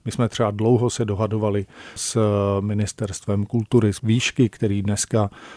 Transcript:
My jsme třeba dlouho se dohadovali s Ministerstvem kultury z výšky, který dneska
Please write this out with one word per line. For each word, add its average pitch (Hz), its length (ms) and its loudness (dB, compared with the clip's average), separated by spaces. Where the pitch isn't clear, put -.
My 110 80 -6
jsme 117 160 0
třeba 110 220 0
dlouho 113 400 2
se - 140 -2
dohadovali 104 600 -2
s - 260 -2
Ministerstvem 101 840 -2
kultury 110 460 2
z - 80 -6
výšky, 113 480 2
který 101 340 -2
dneska 104 480 0